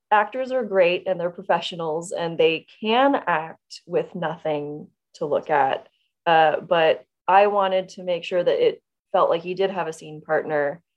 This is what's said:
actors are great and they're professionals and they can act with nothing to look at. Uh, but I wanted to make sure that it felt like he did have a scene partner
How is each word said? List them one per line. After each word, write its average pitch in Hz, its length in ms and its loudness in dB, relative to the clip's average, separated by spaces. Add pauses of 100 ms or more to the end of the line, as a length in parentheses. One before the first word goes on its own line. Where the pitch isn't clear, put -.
(120)
actors 247 400 0
are 254 120 -2
great 185 440 2
and 180 120 -2
they're 175 100 -4
professionals 175 840 -4
and 165 260 -4
they 160 300 2 (120)
can 254 360 2
act - 720 -6
with 170 300 -4
nothing 151 720 -6 (280)
to 170 100 -6
look - 240 -2
at. 139 380 0 (380)
Uh, 160 360 4
but 165 440 0 (220)
I 196 200 6
wanted 190 420 0
to 185 140 -16
make 175 200 -4
sure 180 200 -2
that 165 220 2
it - 160 0 (300)
felt 180 180 4
like 170 120 0
he 180 120 -8
did 190 180 0
have 175 160 -6
a 160 60 -8
scene 156 280 -16
partner 151 600 -2 (160)